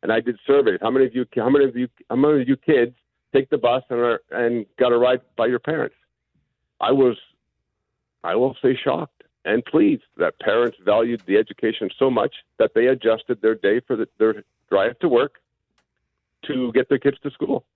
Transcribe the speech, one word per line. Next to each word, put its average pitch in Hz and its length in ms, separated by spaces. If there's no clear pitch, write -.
And 101 100
I 113 100
did 120 260
surveys. 131 340
"How 110 80
many 131 160
of 117 80
you, 123 120
how 120 140
many 139 160
of 127 100
you, 123 120
how 117 60
many 143 260
of 123 60
you 135 80
kids 127 400
take 135 160
the 147 80
bus 123 320
and 120 100
are, 120 220
and 117 340
got 123 140
a 120 60
ride 127 240
by 113 120
your 123 120
parents?" 147 360
I 110 140
was, 127 240
I 87 120
will 123 260
say, 127 140
shocked - 480
and 117 200
pleased 170 380
that - 220
parents 117 440
valued 113 420
the 98 120
education 110 600
so 135 120
much 120 240
that 110 160
they 117 140
adjusted 113 540
their 110 140
day 110 260
for 127 140
the, 110 120
their 107 260
drive 98 300
to 175 100
work 117 320
to 127 260
get 127 180
their 139 100
kids 139 240
to 139 80
school. 139 340